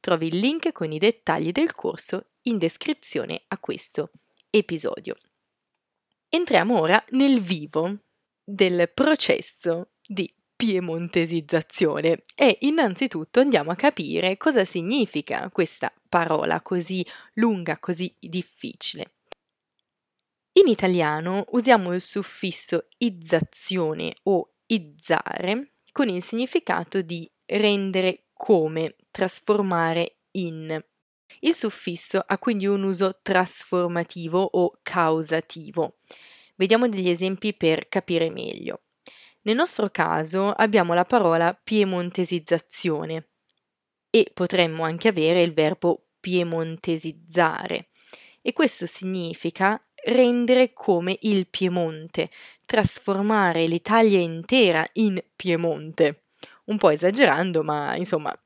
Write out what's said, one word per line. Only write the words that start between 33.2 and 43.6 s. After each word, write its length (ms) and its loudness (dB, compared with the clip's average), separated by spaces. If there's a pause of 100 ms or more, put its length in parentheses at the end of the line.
trasformativo 1200 -2
o 420 0
causativo. 1160 -2 (580)
Vediamo 320 4
degli 200 0
esempi 460 -2
per 340 0
capire 400 -2
meglio. 580 -10 (560)
Nel 140 0
nostro 320 0
caso 640 -2
abbiamo 400 2
la 140 2
parola 480 4
piemontesizzazione 1700 -2 (840)